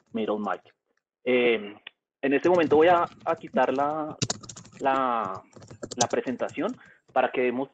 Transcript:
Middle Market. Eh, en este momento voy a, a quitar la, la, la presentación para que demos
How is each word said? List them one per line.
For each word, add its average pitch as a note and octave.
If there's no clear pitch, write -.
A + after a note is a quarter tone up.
Middle G#2+
Market. F#2+
Eh, A#2
en C3+
este C#3+
momento D#3+
voy D#3+
a, F3
a E3
quitar -
la, D3
la, B2
la A#2+
presentación B2
para B2
que C3+
demos B2